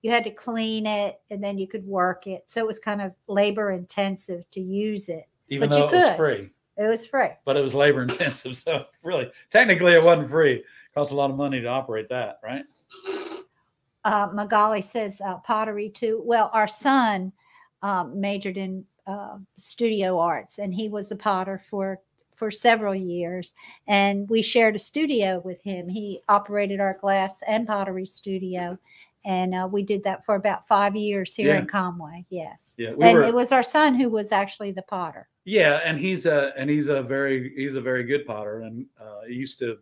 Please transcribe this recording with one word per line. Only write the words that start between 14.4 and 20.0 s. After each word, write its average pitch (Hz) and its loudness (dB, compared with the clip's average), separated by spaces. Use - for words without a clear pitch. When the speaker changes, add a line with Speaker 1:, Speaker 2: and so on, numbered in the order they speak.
Speaker 1:
says, 202 -6
uh, 190 -8
pottery 214 -4
too. 220 -4
Well, 233 2
our 214 2
son, 214 2
uh, 196 -2
majored 196 -4
in, 190 -8
uh, 202 -10
studio 196 -2